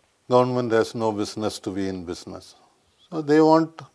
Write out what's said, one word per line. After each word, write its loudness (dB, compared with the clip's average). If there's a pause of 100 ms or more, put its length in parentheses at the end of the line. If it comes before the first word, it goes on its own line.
(280)
government 2
has 0
no -2
business -6
to -10
be -6
in -8
business. -14 (560)
So -8
they 4
want 2 (120)